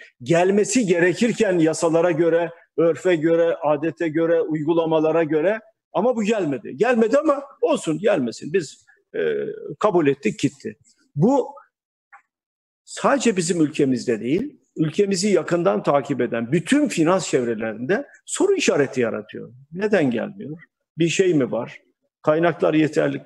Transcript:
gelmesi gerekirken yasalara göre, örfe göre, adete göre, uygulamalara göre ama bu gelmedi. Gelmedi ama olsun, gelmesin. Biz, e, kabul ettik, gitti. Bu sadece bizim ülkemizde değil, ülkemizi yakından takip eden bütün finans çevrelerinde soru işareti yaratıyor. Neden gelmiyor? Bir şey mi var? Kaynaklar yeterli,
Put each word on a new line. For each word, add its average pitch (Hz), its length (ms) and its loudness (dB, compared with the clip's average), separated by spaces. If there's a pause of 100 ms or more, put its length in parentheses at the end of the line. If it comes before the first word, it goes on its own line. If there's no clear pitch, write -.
(240)
gelmesi 196 600 2
gerekirken 180 760 2
yasalara 165 520 2
göre, 165 400 2 (260)
örfe 165 380 2
göre, 165 480 2
adete 151 440 -2
göre, 165 340 0
uygulamalara 160 840 0
göre 160 360 0 (340)
ama 220 220 0
bu 226 80 -4
gelmedi. 160 540 -4
Gelmedi 226 400 2
ama 285 260 0 (180)
olsun, 233 380 -2
gelmesin. 151 540 -2
Biz, 170 320 -6 (300)
e, 87 40 -4 (600)
kabul 175 280 2
ettik, 143 320 -2
gitti. - 380 -6 (380)
Bu 226 320 0 (1400)
sadece 233 520 0
bizim 170 240 -2
ülkemizde 123 580 0
değil, 175 400 -4 (160)
ülkemizi 196 540 0
yakından 175 540 0
takip 143 380 0
eden 117 300 -4
bütün 254 360 0
finans 175 420 0
çevrelerinde 120 760 -2 (200)
soru 392 300 0
işareti 151 460 0
yaratıyor. 107 520 -6 (180)
Neden 180 400 0
gelmiyor? 110 460 -8 (400)
Bir 165 120 2
şey 180 240 2
mi 127 180 0
var? 117 300 -8 (400)
Kaynaklar 165 520 2
yeterli, 151 520 0